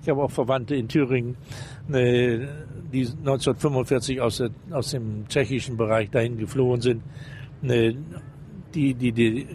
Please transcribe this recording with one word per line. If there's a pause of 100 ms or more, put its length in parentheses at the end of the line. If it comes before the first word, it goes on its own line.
ich
habe
auch
Verwandte
in
Thüringen, (560)
äh, (460)
die (140)
neunzehnhundertfünfundvierzig
aus
der, (200)
aus
dem
tschechischen
Bereich
dahin
geflohen
sind, (600)
äh, (800)
die,
die,
die